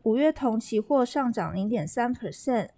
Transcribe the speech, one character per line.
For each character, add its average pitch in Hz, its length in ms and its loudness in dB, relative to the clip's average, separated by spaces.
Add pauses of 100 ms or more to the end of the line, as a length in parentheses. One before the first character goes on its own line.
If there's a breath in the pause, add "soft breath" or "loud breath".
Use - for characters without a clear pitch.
五 220 140 2
月 302 160 4
铜 233 280 0
期 220 200 -2
货 254 260 2
上 254 260 0
涨 170 220 -4
零 190 160 -2
点 226 180 0
三 247 280 -2
percent， 220 640 -2